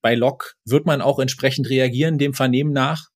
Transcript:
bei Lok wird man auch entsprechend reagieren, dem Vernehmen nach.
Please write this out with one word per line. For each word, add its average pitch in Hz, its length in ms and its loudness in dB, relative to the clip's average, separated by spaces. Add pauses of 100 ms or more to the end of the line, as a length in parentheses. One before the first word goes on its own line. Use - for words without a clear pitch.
bei 117 120 2
Lok 123 400 -2 (100)
wird 147 220 0
man 147 140 0
auch 131 180 0
entsprechend 131 520 -2
reagieren, 131 480 0
dem 143 160 0
Vernehmen 135 380 0
nach. 143 440 -2